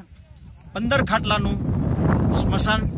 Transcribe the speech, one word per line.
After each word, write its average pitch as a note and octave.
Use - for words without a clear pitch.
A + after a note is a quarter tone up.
પંદર A#3
ખાટલાનું G#3
સ્મશાન G#3+